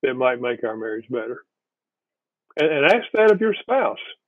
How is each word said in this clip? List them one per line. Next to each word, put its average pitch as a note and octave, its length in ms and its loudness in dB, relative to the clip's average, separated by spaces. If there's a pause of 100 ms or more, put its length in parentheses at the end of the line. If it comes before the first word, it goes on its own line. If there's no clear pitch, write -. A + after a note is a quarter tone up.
that C3 120 0
might B2+ 260 0
make A#2+ 220 -4
our A2 140 -4
marriage A2 320 -8
better?" A#2+ 340 -8 (1160)
And, D#3 120 2
and C#3+ 140 2
ask G#3+ 280 4
that G#3+ 180 6
of G3 100 2
your A3 200 0
spouse. A#3+ 380 -2 (280)